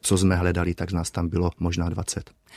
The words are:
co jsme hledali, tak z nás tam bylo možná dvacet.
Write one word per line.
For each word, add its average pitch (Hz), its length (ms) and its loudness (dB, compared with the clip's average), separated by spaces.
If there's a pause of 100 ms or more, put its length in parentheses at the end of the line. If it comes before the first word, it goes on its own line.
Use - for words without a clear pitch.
co 98 180 2
jsme 92 180 4
hledali, 87 380 2
tak 87 160 -6
z - 20 -10
nás 85 180 -2
tam 87 180 -2
bylo 87 220 0 (100)
možná 85 280 0
dvacet. - 420 -6 (260)